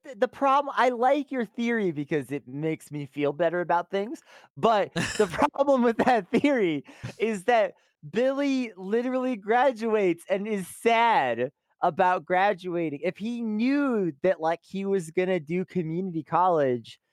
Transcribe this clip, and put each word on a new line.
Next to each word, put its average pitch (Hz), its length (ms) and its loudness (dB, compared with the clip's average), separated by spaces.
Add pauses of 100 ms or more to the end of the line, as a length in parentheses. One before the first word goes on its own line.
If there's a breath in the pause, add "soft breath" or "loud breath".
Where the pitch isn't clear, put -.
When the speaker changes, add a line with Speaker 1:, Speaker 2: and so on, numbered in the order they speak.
Speaker 1:
th-, 269 140 -18
the 240 100 0
problem, 277 480 0
I 240 140 4
like 262 400 0
your 254 140 -2
theory 233 480 -2
because 143 380 -4
it 135 180 -8
makes 151 420 -6
me 143 160 -8
feel 143 260 -2
better 165 280 0
about 175 300 -2
things. 208 320 -6 (340 loud breath)
But 190 360 2 (260)
the 208 80 4
Speaker 2:
<laughs> - 20 -8
Speaker 1:
problem 277 540 2
with 233 160 2
that 233 320 2
theory 214 540 2 (340 loud breath)
is 208 260 -2
that 226 300 2 (360)
Billy 262 680 0
literally 247 600 -2
graduates 214 960 0
and 196 180 -2
is 196 200 -4
sad 185 840 2 (320)
about 175 420 2
graduating. 180 800 0
If 180 160 -4
he 233 240 -6
knew 226 680 0 (100)
that, 180 180 0
like, 165 220 -2
he 196 220 -8
was 196 260 -2
gonna 185 300 0
do 170 240 -4
community 170 580 -4
college 151 760 0 (140)